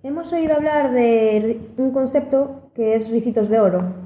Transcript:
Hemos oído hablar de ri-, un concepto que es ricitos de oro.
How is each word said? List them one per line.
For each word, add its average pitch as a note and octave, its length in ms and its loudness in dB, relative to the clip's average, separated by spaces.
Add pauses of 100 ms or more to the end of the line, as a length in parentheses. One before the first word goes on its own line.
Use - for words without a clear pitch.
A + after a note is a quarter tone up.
Hemos D#4+ 280 -8
oído D#4+ 240 0
hablar D4+ 380 0
de A3+ 640 2
ri-, - 220 -8
un C4 100 0
concepto C4+ 840 -2
que A3 220 0
es A3 160 -2
ricitos A3 380 0
de A3 100 2
oro. F3+ 340 2 (120)